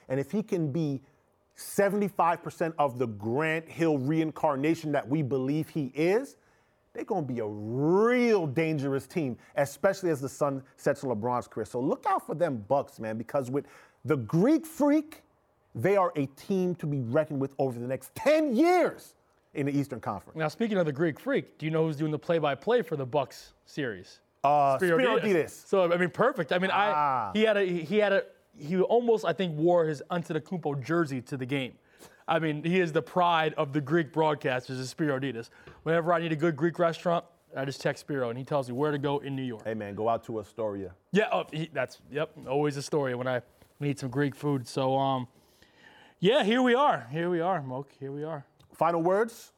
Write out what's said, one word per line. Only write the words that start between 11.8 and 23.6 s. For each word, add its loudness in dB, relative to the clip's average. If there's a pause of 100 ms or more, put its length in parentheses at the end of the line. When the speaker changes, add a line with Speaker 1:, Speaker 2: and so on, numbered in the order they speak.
Speaker 1:
look -2
out 0
for -8
them -2
Bucks, 0
man, -6
because -2
with -2 (380)
the 2
Greek 2
Freak, 0 (520)
they 2
are 4
a 0
team -2
to -8
be -2
reckoned 0
with -2
over 0
the -6
next -8
ten 2
years 2 (400)
in -2
the -2
Eastern -2
Conference. -8
Speaker 2:
Now, -2
speaking -2
of 2
the -2
Greek 0
Freak, -4
do -6
you -2
know 2
who's -2
doing -2
the -2
play-by-play 0
for -6
the -4
Bucks -4 (120)